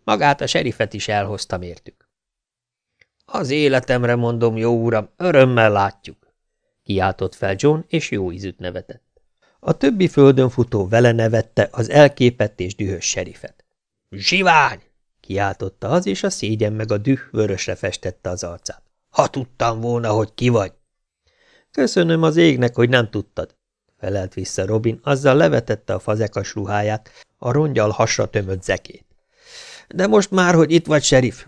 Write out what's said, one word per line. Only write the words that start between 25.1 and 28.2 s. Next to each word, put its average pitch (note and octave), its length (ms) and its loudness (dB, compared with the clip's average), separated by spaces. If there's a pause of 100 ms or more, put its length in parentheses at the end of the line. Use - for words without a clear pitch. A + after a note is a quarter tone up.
levetette C3+ 580 0
a G2 60 -6
fazekas G#2+ 540 -4
ruháját, G#2 580 -4 (260)
a A#2+ 140 -6
rongyal C3 380 0
hasra A2 360 -2